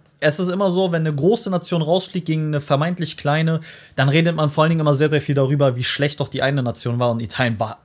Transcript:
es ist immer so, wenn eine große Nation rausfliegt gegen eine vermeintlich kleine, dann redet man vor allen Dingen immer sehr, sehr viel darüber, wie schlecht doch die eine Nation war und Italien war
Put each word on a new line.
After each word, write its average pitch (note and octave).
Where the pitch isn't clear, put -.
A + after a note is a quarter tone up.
es D3+
ist F3+
immer F#3+
so, F3+
wenn D#3+
eine D3+
große G3
Nation F3
rausfliegt E3+
gegen D#3
eine D3
vermeintlich D#3
kleine, D#3+
dann C3+
redet E3
man D3+
vor D#3
allen D#3+
Dingen D#3+
immer D3
sehr, D3
sehr D3
viel C#3+
darüber, C#3
wie B2+
schlecht C#3+
doch C3+
die C3
eine C3+
Nation A#2+
war A#2+
und A#2
Italien A2+
war G#2+